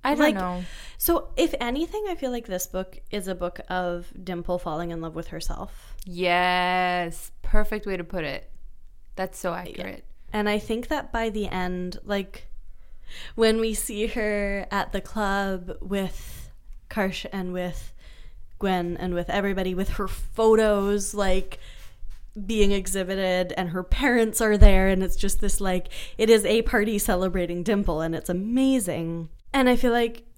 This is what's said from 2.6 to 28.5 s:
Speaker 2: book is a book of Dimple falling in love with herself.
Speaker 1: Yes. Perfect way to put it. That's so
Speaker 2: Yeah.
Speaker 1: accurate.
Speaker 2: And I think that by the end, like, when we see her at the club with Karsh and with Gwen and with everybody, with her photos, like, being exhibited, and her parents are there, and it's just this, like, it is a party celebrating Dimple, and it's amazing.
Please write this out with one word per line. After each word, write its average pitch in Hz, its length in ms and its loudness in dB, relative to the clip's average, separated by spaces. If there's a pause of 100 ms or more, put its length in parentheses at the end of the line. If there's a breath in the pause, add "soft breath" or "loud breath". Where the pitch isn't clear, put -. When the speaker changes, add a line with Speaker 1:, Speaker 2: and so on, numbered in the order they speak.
Speaker 2:
book - 340 -8 (100)
is 202 180 -6
a 185 60 -4
book 180 260 -6 (100)
of 175 420 -4 (100)
Dimple 180 360 -4
falling 170 320 -6
in 165 100 -6
love 160 140 -8
with 165 140 -8
herself. - 760 -8
Speaker 1:
Yes. 180 1300 0 (100)
Perfect 214 440 6
way 190 100 -4
to 175 80 -6
put 170 200 -6
it. - 260 -8 (680)
That's 190 220 -6
so 175 140 -4
Speaker 2:
Yeah. 175 80 -6
Speaker 1:
accurate. 185 440 -12 (280)
Speaker 2:
And 208 160 0
I 208 100 2
think 226 300 -4
that 285 240 -4
by 226 180 -2
the 202 180 -4
end, 180 560 -4
like, 196 440 -6 (840 loud breath)
when 226 260 4
we 226 140 0
see 214 340 -4
her 202 640 -2
at 202 220 -2
the 196 80 -2
club 196 800 -2
with - 720 -6 (400)
Karsh 190 420 -2
and 185 200 -6
with 180 420 -6 (640 soft breath)
Gwen 180 400 0
and 180 160 -4
with 175 160 -2
everybody, 190 440 0
with 190 160 0
her 190 180 -2
photos, 208 1040 2
like, 190 440 2 (880 loud breath)
being 202 260 6
exhibited, 185 840 0
and 180 140 -2
her 180 140 -4
parents 240 560 4
are 214 180 4
there, 190 300 12
and 190 140 4
it's 185 140 2
just - 240 4
this, 202 200 4
like, 185 280 0 (300 loud breath)
it 220 100 4
is 214 160 8
a 226 180 4
party 220 360 2
celebrating 180 640 0
Dimple, 196 380 2
and 165 140 -2
it's - 140 -6
amazing. 185 1000 0 (240)